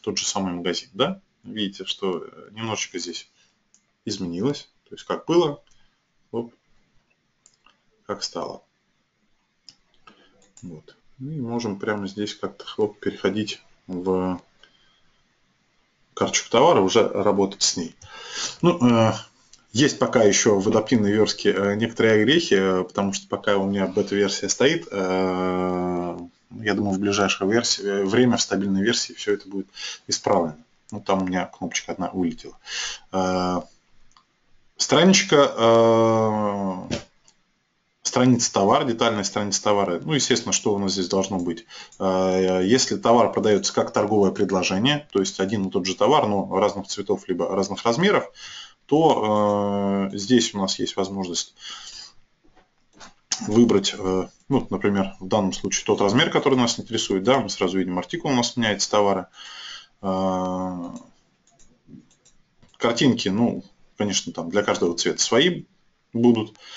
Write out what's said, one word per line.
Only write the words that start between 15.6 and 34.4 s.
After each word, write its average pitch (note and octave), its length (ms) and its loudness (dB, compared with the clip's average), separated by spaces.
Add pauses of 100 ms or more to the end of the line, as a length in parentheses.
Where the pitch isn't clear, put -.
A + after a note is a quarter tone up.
карточку - 340 -2
товара, C3+ 320 6
уже F#2+ 260 4
работать G2 540 0
с - 160 -2
ней. D#2+ 180 -8 (680)
Ну, E3+ 180 4
э, A#2 320 6 (600)
есть C3+ 260 2
пока A#2 240 4
еще G2+ 360 4
в F#2+ 80 -2
адаптивной A2 440 2
верстке, G#2 400 2
э, G2+ 240 0
некоторые A2 460 4
огрехи, C#3+ 340 4
э, F#2+ 280 4
потому G2 300 -2
что - 140 -10
пока G2+ 300 0
у G2 100 0
меня G2 180 0
бета-версия G2+ 640 0
стоит, D#3 400 0
э, F#2 1300 -2 (320)
я G#2+ 220 -4
думаю, G2+ 220 -2
в F#2+ 40 -4
ближайшее G2+ 520 0
версии, A#2 320 0
э, G2+ 220 -2
время A#2 320 4
в - 40 -4
стабильной G2 400 -2
версии A#2 320 -2
все - 200 -4
это G2 140 -6
будет G2 200 -8 (400)
исправлено. F2+ 560 -2 (280)
Ну, G#2 100 -10
там G2 200 0
у F#2 60 -2
меня F#2 180 -2
кнопочка - 460 -8
одна F2 180 -6
улетела. F2 480 -6 (540)
Э, F#2 500 -2 (1160)